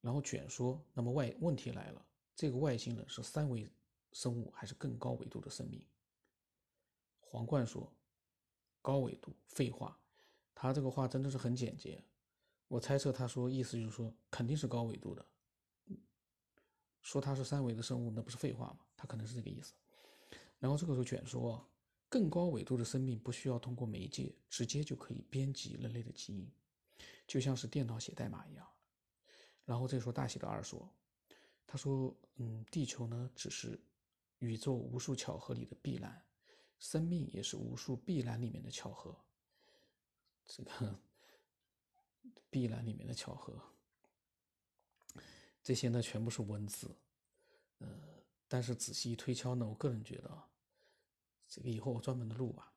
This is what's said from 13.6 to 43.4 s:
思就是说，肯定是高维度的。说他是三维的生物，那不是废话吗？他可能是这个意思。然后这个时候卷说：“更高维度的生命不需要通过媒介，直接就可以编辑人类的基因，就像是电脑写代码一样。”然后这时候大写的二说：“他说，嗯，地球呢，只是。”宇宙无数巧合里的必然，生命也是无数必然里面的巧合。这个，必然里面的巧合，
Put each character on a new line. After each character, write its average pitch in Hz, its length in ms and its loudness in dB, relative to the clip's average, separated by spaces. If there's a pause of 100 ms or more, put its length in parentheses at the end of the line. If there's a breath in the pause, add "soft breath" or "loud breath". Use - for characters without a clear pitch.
思 117 160 0
就 113 60 0
是 110 40 -2
说， 113 240 -4 (160)
肯 - 160 0
定 135 100 4
是 147 120 2
高 117 160 2
维 113 140 0
度 - 180 -6
的。 - 100 -12 (1800 soft breath)
说 - 200 0
他 139 120 2
是 131 100 2
三 143 200 2
维 120 100 4
的 113 80 0
生 123 180 0
物， 117 120 0
那 110 100 0
不 - 80 -4
是 120 80 -6
废 139 160 2
话 113 200 -4
吗？ - 120 -18 (120)
他 - 100 -10
可 - 80 -6
能 110 100 -2
是 113 80 -6
这 123 80 -4
个 101 80 -4
意 101 120 -6
思。 - 120 -14 (840 loud breath)
然 127 120 4
后 147 60 6
这 175 80 2
个 156 80 4
时 127 60 4
候 127 40 6
卷 - 220 0
说： 120 400 -2 (440)
“更 214 200 6
高 175 180 6
维 139 160 2
度 127 140 2
的 117 60 4
生 127 180 2
命 127 160 2
不 117 140 -4
需 - 180 0
要 123 80 4
通 123 160 -2
过 120 140 -2
媒 104 200 -2
介， - 280 -4 (140)
直 - 160 0
接 143 180 2
就 147 120 -2
可 - 180 -8
以 - 160 -6
编 135 220 2
辑 - 240 -4
人 117 180 -2
类 117 100 -2
的 117 80 -6
基 - 260 -6
因， 95 140 -6 (760 loud breath)
就 - 140 2
像 131 160 4
是 123 100 -4
电 123 220 2
脑 113 100 -2
写 - 160 -6
代 117 160 -2
码 - 180 -8
一 - 60 -14
样。” - 160 -16 (960 loud breath)
然 120 140 2
后 127 80 2
这 131 120 4
时 110 60 -2
候 120 60 2
大 127 160 2
写 - 100 -4
的 - 100 -2
二 104 140 0
说： - 260 -8 (760 loud breath)
“他 - 120 -8
说， 131 380 2 (200)
嗯， 113 340 -4
地 151 160 2
球 120 220 -2
呢， 120 260 -2
只 - 160 -6
是。” - 320 -4 (580)
宇 113 160 2
宙 131 180 2
无 123 260 0
数 131 160 0
巧 - 220 -2
合 123 180 -4
里 - 100 -4
的 - 160 -12
必 135 140 -2
然， - 280 -8 (540 soft breath)
生 - 260 0
命 170 280 2
也 98 100 -4
是 - 160 -2
无 117 180 -4
数 127 200 -2
必 160 240 0
然 117 200 0
里 120 120 0
面 - 100 -6
的 - 80 -8
巧 - 220 -6
合。 - 260 -10 (1300 soft breath)
这 - 200 -12
个， - 360 -4 (1500 soft breath)
必 127 160 4
然 117 200 0
里 110 80 0
面 - 140 -6
的 120 60 -4
巧 131 200 -4
合， - 280 -10 (2000 loud breath)